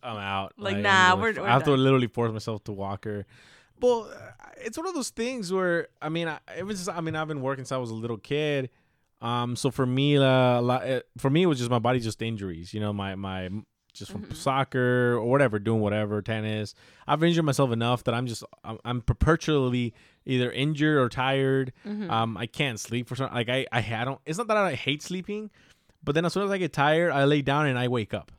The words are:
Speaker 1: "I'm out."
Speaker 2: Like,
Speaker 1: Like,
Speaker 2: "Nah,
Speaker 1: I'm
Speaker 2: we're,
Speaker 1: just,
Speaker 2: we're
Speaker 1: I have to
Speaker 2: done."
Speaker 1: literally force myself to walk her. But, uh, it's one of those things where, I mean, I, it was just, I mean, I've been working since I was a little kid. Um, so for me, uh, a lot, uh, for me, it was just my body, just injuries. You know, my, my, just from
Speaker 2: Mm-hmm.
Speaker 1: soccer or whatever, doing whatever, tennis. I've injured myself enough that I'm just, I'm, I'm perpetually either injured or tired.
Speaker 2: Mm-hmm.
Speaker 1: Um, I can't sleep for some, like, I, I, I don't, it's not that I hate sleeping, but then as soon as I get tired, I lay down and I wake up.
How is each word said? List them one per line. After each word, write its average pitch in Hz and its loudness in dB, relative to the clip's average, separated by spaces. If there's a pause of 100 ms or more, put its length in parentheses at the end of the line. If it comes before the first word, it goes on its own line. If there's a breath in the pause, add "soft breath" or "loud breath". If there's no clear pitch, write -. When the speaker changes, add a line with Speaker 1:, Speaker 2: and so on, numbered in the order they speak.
Speaker 1:
"I'm 117 -8
out." 98 -4
Speaker 2:
Like, 104 -6
Speaker 1:
Like, - -2
Speaker 2:
"Nah, 185 6
Speaker 1:
I'm 190 2
Speaker 2:
we're, 220 0
Speaker 1:
just, - -4
Speaker 2:
we're 95 -4
Speaker 1:
I 117 6
have 139 4
to 151 2
Speaker 2:
done." 131 4
Speaker 1:
literally 131 4
force 117 -2
myself 110 -8
to 110 -10
walk 98 -8
her. 104 -8 (520 soft breath)
But, 247 2
uh, - -16 (480)
it's 226 -10
one 330 -6
of 370 -6
those 277 -4
things 226 -6
where, 180 0 (120)
I 151 -8
mean, 165 -4
I, 151 -8 (180)
it 170 -8
was 202 -8
just, 180 -6
I 170 -6
mean, 160 -4
I've 156 -4
been 151 -6
working 135 -4
since - -8
I 135 -4
was 123 -4
a 113 -6
little 113 -6
kid. 143 -2 (500)
Um, 120 -2
so 127 0
for 135 0
me, 139 4
uh, 139 6
a 127 4
lot, 123 0
uh, 131 0 (180)
for 147 0
me, 151 4
it 185 6
was 151 2
just 120 -2
my 123 4
body, 120 2
just 113 -4
injuries. 98 -6
You 107 -6
know, 104 -2
my, 98 -4
my, 95 -8 (420)
just - -16
from 104 -10
Speaker 2:
Mm-hmm. 131 -14
Speaker 1:
soccer 123 2
or 110 -2
whatever, 123 4
doing 110 2
whatever, 104 0
tennis. 107 -4 (320 soft breath)
I've 151 2
injured 165 4
myself 139 2
enough 117 0
that 120 0
I'm 123 -2
just, 117 -8 (200)
I'm, 113 -10
I'm 120 -4
perpetually 127 2 (320 soft breath)
either 123 0
injured 151 2
or 123 4
tired. 135 0 (120)
Speaker 2:
Mm-hmm. 208 -6
Speaker 1:
Um, 113 0
I 113 -6
can't 123 -4
sleep 120 -6
for 127 -8
some, 131 -4
like, 120 -2
I, 131 0
I, 120 0 (140)
I 113 -2
don't, 135 0
it's 160 -6
not 233 -6
that 214 4
I 190 2
hate 139 -2
sleeping, 202 -8 (520 soft breath)
but 147 -2
then 165 2
as 170 0
soon 196 0
as 196 0
I 196 0
get 180 -2
tired, 156 4
I 139 2
lay 147 4
down 143 0
and 131 0
I 123 0
wake 120 -2
up. 95 -8